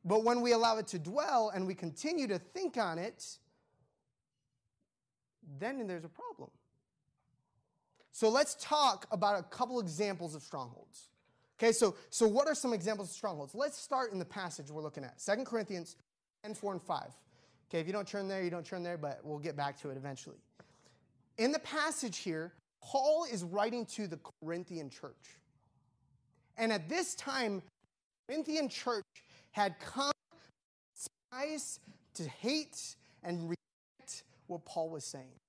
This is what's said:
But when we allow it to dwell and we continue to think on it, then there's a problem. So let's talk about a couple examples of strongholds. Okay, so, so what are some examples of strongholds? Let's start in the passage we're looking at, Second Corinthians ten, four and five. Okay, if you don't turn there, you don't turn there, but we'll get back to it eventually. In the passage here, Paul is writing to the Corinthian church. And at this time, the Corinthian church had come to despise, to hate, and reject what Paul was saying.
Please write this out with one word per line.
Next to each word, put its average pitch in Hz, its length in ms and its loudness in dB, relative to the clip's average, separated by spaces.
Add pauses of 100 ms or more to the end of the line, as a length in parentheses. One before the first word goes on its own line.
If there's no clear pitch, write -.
But 214 180 6
when 240 180 6
we 240 120 6
allow 226 240 8
it 220 120 -2
to 175 120 -4
dwell 233 500 4
and 190 160 0
we 185 80 -2
continue 262 540 -2
to 190 100 2
think 359 380 -4
on 180 200 2
it, - 420 -6 (2250)
then 240 300 -4
there's 170 160 -6
a 165 40 -14
problem. - 440 -14 (1600)
So 220 160 4
let's 277 260 6
talk 277 560 2
about 202 300 4
a - 20 -10
couple 247 380 -2
examples 170 560 -2
of 139 80 -14
strongholds. - 680 -12 (480)
Okay, 226 140 8
so, 226 240 4 (140)
so 226 180 6
what 262 180 6
are 311 80 4
some 247 180 0
examples 196 380 -2
of - 60 -10
strongholds? 147 360 -6
Let's 277 240 -2
start 254 360 -2
in 190 80 -2
the 170 40 -2
passage 175 460 -8
we're 151 100 -6
looking 147 220 -8
at, - 180 -14
Second 214 240 2
Corinthians 196 520 -4 (480)
ten, 214 100 -8
four 202 180 -4
and 180 80 -4
five. 135 320 -4 (560)
Okay, 165 120 0
if 156 80 -4
you 190 40 -2
don't 202 140 -2
turn 196 220 -4
there, 190 160 0
you 175 60 0
don't 170 140 -6
turn 180 200 -6
there, 175 120 -4
but 147 280 -6
we'll 147 160 -6
get 151 160 -4
back 143 220 -2
to 147 120 -8
it 135 60 -8
eventually. 135 420 -10 (1000)
In 240 140 4
the 302 80 0
passage 294 600 -2
here, 165 360 -4 (260)
Paul 302 440 4
is 226 180 -2
writing 214 440 0
to 214 200 -4
the 156 140 -6 (200)
Corinthian 165 480 -6
church. - 520 -16 (1160)
And 226 160 2
at 165 160 0
this 339 280 0
time, 247 420 0
the - 760 -16
Corinthian 311 360 0
church 226 360 -2 (460)
had 202 300 2
come 277 320 0
to - 240 -8 (580)
despise, - 840 -6 (320)
to 160 160 -6
hate, - 680 -2 (260)
and 170 260 -4
reject - 720 -10 (240)
what 170 200 -8
Paul 165 240 -4
was 151 140 -8
saying. 131 440 -12